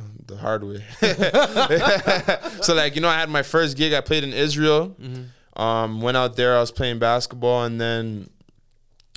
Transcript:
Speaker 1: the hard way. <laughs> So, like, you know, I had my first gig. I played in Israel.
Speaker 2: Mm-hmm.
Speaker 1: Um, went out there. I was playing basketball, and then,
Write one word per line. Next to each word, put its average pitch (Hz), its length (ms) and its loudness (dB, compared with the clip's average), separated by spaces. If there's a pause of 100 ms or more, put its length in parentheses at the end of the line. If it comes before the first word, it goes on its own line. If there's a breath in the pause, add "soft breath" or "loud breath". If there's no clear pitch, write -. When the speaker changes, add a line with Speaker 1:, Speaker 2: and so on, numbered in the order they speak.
(260)
Speaker 1:
the 101 120 -16
hard 110 260 -2
way. 101 220 -10 (160)
<laughs> 202 1600 2
So, 170 140 2
like, 147 200 0
you 156 60 -4
know, 170 60 4
I 160 120 4
had 160 100 -2
my 147 140 0
first 156 340 0
gig. 151 160 2
I 139 80 2
played 151 220 0
in 135 100 -6
Israel. 151 680 2
Speaker 2:
Mm-hmm. 127 600 -12
Speaker 1:
Um, 113 400 0
went 127 160 2
out 123 180 0
there. 123 220 4
I - 20 4
was 120 120 0
playing 120 280 -4
basketball, 120 640 0
and 117 160 -4
then, 113 500 -4 (880)